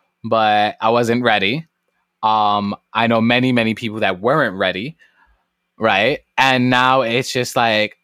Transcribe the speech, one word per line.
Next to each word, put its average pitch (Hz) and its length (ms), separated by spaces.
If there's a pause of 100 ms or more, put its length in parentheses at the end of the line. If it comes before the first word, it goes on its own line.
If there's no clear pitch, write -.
(240)
but 107 560
I 113 100
wasn't 120 320
ready. 113 440 (560)
Um, 104 520 (180)
I 117 140
know 113 140
many, 123 320
many 113 220
people 107 260
that 95 200
weren't 120 360
ready, 95 400 (840)
right? 110 420 (160)
And 127 320
now 127 340
it's 117 300
just 123 220
like, 110 500